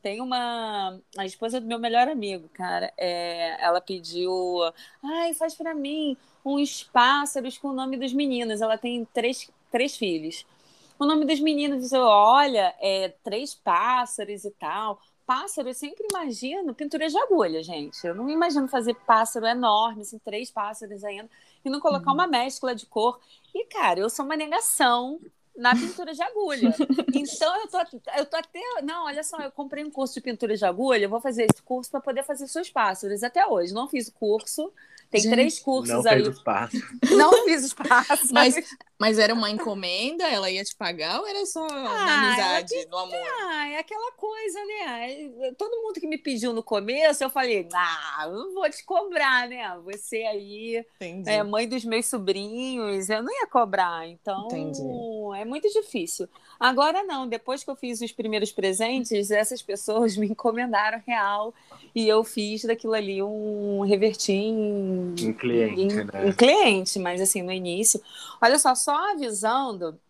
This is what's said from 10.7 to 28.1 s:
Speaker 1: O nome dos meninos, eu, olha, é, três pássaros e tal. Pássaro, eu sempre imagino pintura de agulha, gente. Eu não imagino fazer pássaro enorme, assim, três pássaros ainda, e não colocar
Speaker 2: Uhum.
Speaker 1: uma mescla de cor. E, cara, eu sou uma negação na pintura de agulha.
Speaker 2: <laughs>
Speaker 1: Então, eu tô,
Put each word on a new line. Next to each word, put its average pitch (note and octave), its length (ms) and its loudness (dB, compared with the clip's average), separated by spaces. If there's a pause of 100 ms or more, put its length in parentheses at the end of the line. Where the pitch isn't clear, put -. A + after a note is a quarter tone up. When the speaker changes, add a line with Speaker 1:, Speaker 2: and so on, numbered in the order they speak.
Speaker 1:
O C#4+ 80 0
nome D4+ 200 4
dos C#4+ 140 2
meninos, C#4+ 520 0
eu, C4 100 4
olha, A3 760 8
é, F#3+ 300 0 (140)
três A#3 320 -6
pássaros G#3 880 0
e G3+ 60 -6
tal. G3+ 480 -6 (260)
Pássaro, C4+ 440 -2
eu B3+ 60 -6
sempre D4+ 340 -10
imagino D#4 640 -4
pintura D4+ 340 -4
de D#4 100 0
agulha, C4+ 460 2
gente. D#3 420 -10
Eu F3 100 -2
não A#3+ 140 -6
imagino D4+ 380 0
fazer A#3+ 280 -2 (100)
pássaro A3 400 4
enorme, A3+ 560 2
assim, G#3+ 180 -16
três A3 300 -8
pássaros G#3 540 -10
ainda, G#3 260 -10 (340)
e C4+ 60 -4
não C#4 100 -4
colocar C#4+ 300 0
Speaker 2:
Uhum. C#4 60 4
Speaker 1:
uma F4 120 2
mescla B3+ 460 -2
de G#3+ 140 -10
cor. A#3 320 0 (340)
E, G#4+ 120 -4
cara, G3+ 340 2
eu G#3 100 0
sou C#4 160 -4
uma D4 100 -2
negação D4+ 840 0 (360)
na A#3+ 200 4
pintura E4 380 -4
de D4 100 -8
agulha. F4+ 500 2
Speaker 2:
<laughs> C#4+ 160 0 (240)
Speaker 1:
Então, D4 480 0
eu A4 60 -8
tô, - 100 -4 (400)